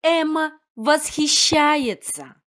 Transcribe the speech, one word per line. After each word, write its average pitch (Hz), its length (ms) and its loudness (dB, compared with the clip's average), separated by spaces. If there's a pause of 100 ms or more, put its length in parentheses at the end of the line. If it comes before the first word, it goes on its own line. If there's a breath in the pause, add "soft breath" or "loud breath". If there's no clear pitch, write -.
Эмма 311 580 0 (140)
восхищается! 294 1700 0 (120)